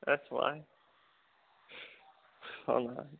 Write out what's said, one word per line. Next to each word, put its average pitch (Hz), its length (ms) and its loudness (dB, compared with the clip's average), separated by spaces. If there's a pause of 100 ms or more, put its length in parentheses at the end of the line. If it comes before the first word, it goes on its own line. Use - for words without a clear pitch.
That's 143 220 6
why. 131 340 0 (2000)
Hold 123 240 4
on. 123 160 -8 (140)